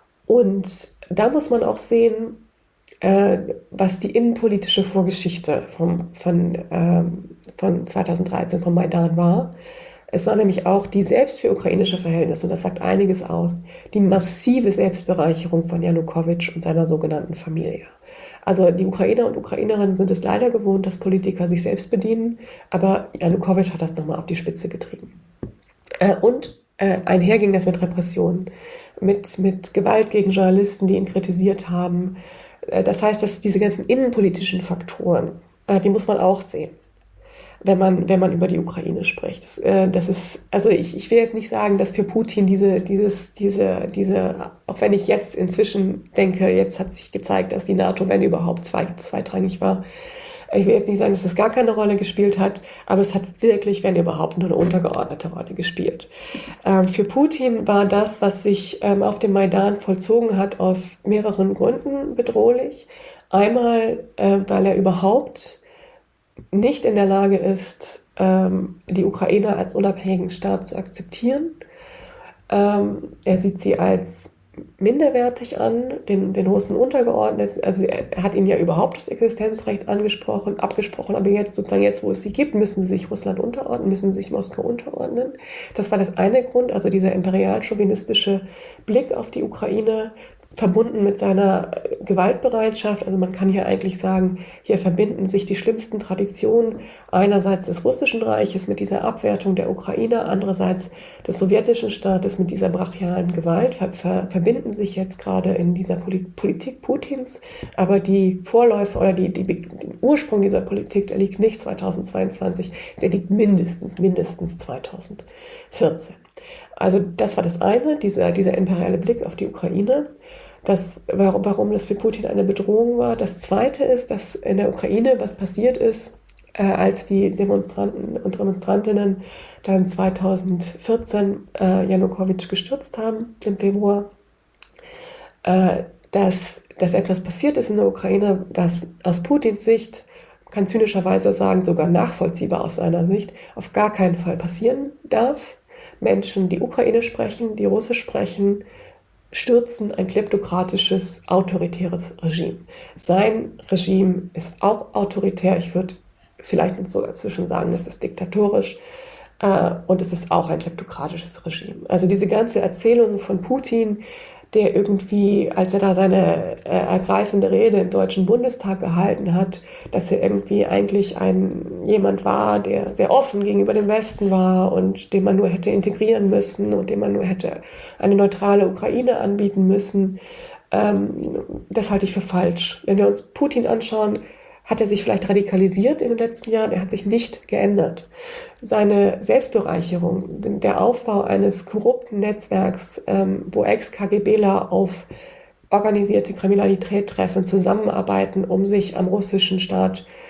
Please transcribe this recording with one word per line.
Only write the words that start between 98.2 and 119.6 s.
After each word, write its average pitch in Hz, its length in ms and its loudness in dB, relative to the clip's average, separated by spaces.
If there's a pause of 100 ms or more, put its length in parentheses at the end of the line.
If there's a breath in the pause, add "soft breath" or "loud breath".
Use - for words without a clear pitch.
Reiches 214 440 0
mit 202 140 -4
dieser 196 220 -2
Abwertung 202 520 0
der 190 160 0
Ukraine, 226 540 -2
andererseits 190 640 -2 (360 loud breath)
des - 120 -4
sowjetischen 220 520 2
Staates 190 500 -2
mit 175 100 0
dieser 190 180 0
brachialen 175 640 -2
Gewalt, 170 440 0
ver-, 185 160 -4
ver-, 185 380 -2
verbinden 214 420 0
sich 202 240 -6
jetzt 190 220 -6
gerade 185 340 -2
in 175 220 0
dieser 185 200 -4
Poli-, 185 400 -4
Politik - 480 -6
Putins. - 580 -6 (360 loud breath)
Aber 190 240 2
die 190 440 2
Vorläufer 208 560 2
oder 190 120 4
die, 180 160 0
die, 185 160 -4
der 180 180 -4 (380)
Ursprung 240 420 2
dieser 196 180 2
Politik, 196 460 -2
der - 120 -4
liegt 196 200 0
nicht 214 220 2
zweitausendzweiundzwanzig, 185 1120 -4 (280 loud breath)
der - 100 2
liegt 185 200 -2
mindestens, 202 680 2
mindestens 175 600 -2
zweitausendvierzehn. - 1600 -6 (580 loud breath)
Also 190 240 2
das - 380 -2
war 185 80 0
das 170 160 -4
eine, 247 360 2
dieser, 190 360 0
dieser 185 260 2
imperiale 185 400 0
Blick 226 260 -2
auf - 120 -8
die 202 100 -6
Ukraine. 247 640 -2 (560 loud breath)